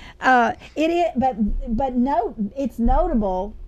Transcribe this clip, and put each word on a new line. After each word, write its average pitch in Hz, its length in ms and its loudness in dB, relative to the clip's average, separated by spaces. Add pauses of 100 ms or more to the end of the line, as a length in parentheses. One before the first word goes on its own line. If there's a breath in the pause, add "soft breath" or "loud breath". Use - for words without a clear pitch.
(200 loud breath)
uh, 247 320 4 (240 loud breath)
it 311 140 2
is. 349 160 2 (100)
But, 254 200 0 (380)
but 254 200 -2
no, 285 400 0 (220)
it's 269 220 -4
notable 226 760 0 (140)